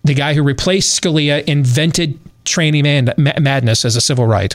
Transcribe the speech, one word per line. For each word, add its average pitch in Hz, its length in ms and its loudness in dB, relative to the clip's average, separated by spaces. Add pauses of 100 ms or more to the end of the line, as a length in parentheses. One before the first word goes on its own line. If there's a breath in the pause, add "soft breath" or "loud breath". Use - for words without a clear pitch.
The 147 120 2
guy 143 180 0
who 147 80 0
replaced 180 580 0
Scalia 151 440 0
invented 147 720 0 (260)
tranny 151 380 0
man-, 143 380 2
ma-, 143 200 0
madness 135 460 0
as 117 100 0
a 117 60 -2
civil 127 240 0
right. 101 300 0